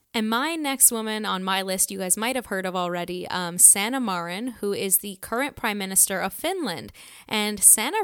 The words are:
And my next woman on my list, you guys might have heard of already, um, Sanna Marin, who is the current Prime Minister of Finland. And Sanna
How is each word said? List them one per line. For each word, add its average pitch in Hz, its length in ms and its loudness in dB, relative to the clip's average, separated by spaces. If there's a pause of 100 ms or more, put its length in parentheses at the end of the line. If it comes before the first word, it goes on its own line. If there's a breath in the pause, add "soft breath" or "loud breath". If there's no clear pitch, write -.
(140)
And 220 160 0
my 269 260 0
next 277 340 4
woman 214 360 -2
on 190 180 -2
my 190 160 0
list, 190 300 -2
you 196 80 -8
guys 185 180 0
might 233 200 -2
have 247 100 -6
heard 190 180 -4
of 185 100 -4
already, 175 540 -4
um, 175 300 -4
Sanna 220 420 6
Marin, 185 460 -4 (140)
who 202 120 -2
is 196 260 0
the 202 180 -10
current - 400 -6
Prime 214 200 -4
Minister 190 440 0
of 190 120 -2
Finland. 277 580 -4 (380 loud breath)
And 208 340 -2
Sanna 254 420 6